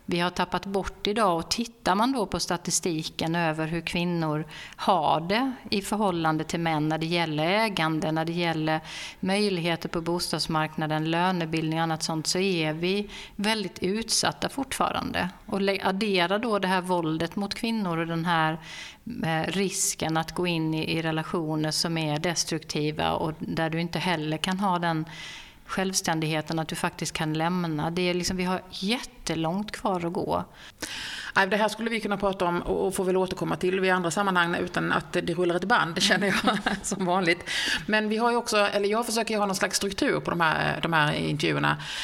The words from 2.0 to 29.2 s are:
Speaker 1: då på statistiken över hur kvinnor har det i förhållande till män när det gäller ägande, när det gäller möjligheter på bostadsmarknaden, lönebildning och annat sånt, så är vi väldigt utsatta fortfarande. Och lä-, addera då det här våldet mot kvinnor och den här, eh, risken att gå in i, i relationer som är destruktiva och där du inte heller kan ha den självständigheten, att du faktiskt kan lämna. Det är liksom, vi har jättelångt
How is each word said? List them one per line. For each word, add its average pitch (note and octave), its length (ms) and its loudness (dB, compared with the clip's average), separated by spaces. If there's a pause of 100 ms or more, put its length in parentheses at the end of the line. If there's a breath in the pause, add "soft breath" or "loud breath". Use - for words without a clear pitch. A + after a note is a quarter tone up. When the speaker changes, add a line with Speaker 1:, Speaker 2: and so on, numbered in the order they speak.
Speaker 1:
då A#3 140 0
på F3+ 140 -2
statistiken E3 920 -2
över D#3+ 320 0
hur E3 140 -2
kvinnor E3 680 0 (300 loud breath)
har D#3 440 4
det A3 320 0 (180)
i G3 120 0
förhållande E3+ 600 2
till E3+ 160 -2
män D#3 280 2
när D#3 100 2
det D#3+ 80 0
gäller D#3+ 400 2
ägande, E3 680 2
när D#3+ 120 0
det E3 80 -2
gäller D#3+ 480 0 (400 loud breath)
möjligheter F#3 680 0
på F3 120 -2
bostadsmarknaden, D#3 1080 0
lönebildning E3 680 0
och E3 40 2
annat D#3+ 200 0
sånt, D#3+ 240 -2
så - 120 0
är F3 340 2
vi F#3+ 360 0 (280 loud breath)
väldigt G#3 420 -2
utsatta F3+ 680 0
fortfarande. - 800 -2 (180)
Och G3 140 -2
lä-, G3 240 2
addera F#3+ 540 2
då A3 200 0
det F#3+ 100 0
här F#3 120 4
våldet E3 560 0
mot G3+ 180 -2
kvinnor G#3+ 440 0
och E3 80 0
den E3 180 -2
här, D#3+ 340 2 (680 loud breath)
eh, D#3+ 280 0
risken F3+ 640 0
att D#3+ 160 -2
gå F3+ 140 0
in D#3+ 280 2
i, D#3 240 -2
i D#3+ 40 -2
relationer D#3 680 0
som E3 280 0
är D3+ 200 0
destruktiva D#3+ 920 0
och E3 260 0
där E3 320 -2
du D#3+ 100 -2
inte E3+ 180 -2
heller D#3 380 0
kan F#3 240 -2
ha F#3+ 180 2
den E3 260 0 (600 loud breath)
självständigheten, D#3+ 920 0
att D#3+ 100 -4
du - 60 -6
faktiskt - 380 -4
kan D#3 220 -2
lämna. D#3+ 560 0
Det F3 120 0
är F3+ 120 2
liksom, F3+ 220 -2
vi F3+ 80 -2
har F3+ 260 0
jättelångt F#3+ 1040 -4